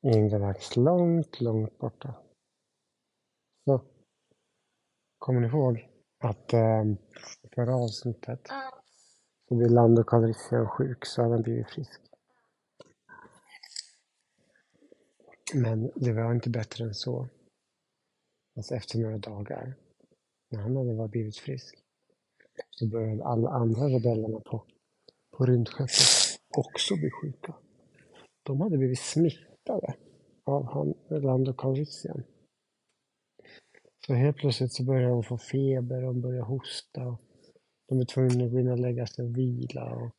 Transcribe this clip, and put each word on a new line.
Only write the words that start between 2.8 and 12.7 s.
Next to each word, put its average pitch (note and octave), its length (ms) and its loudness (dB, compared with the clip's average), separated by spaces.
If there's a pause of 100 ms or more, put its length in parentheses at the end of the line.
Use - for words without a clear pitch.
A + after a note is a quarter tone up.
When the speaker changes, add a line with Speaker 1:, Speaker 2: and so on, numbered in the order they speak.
Speaker 1:
Så, C3+ 160 4 (1400)
kommer B2+ 240 0
ni A#2 60 0
ihåg B2+ 420 0 (300)
att, - 340 -4
ehm, A2 440 4 (580)
förra B2 200 0
avsnittet B2 760 -4
Speaker 2:
Ja. C4+ 220 -8 (760)
Speaker 1:
så B2 80 0
blev A#2 140 4
Lando A#2 340 8
Calrissian A2+ 640 2
sjuk, B2+ 380 -4
så - 160 -4
hade A#2 120 2
han A#2+ 100 0
blivit A#2 260 -4
frisk. - 320 -14 (3500)